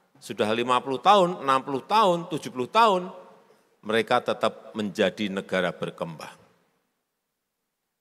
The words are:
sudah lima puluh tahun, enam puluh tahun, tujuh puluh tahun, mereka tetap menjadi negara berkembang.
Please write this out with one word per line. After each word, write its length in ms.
sudah 320
lima 240
puluh 240
tahun, 400
enam 240
puluh 160
tahun, 480
tujuh 240
puluh 160
tahun, 400
mereka 400
tetap 560
menjadi 560
negara 400
berkembang. 640